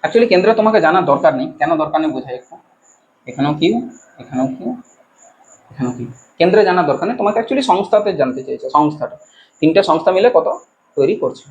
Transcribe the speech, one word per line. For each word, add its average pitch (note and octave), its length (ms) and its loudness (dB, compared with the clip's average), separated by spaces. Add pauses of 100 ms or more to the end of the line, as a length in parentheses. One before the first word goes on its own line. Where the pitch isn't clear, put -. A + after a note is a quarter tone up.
Actually A3+ 280 2
কেন্দ্রে F#3+ 280 4
তোমাকে G#3+ 260 4
জানার F3+ 260 4
দরকার C#3+ 260 2
নেই, C#3 100 -4 (120)
কেন D3 100 0 (120)
দরকার D#3 200 -2
নেই D#3 140 -2
বোঝাই B2+ 240 -10
একটু। - 140 -20 (760)
এখানেও C#3 300 -2
কিউ, F#3 140 2 (480)
এখানেও C3 240 -4 (100)
কিউ, - 120 -10 (1000)
এখানেও B2 260 -6
কিউ। A#2 120 -10 (300)
কেন্দ্রে F#3 300 4
জানার F3+ 220 0
দরকার D#3 180 -2
নেই, B3+ 120 -6
তোমাকে D#4 220 -2
actually C4+ 280 -2
সংস্থাতে G3+ 400 0 (100)
জানতে C3 260 -2
চেয়েছে, B2+ 200 -10 (100)
সংস্থাটা। D3+ 400 -2 (440)
তিনটা D#3+ 200 4 (100)
সংস্থা E3 260 2
মিলে G#3 200 4
কত D#3+ 120 2 (480)
তৈরি C#3+ 260 2
করছে - 280 -6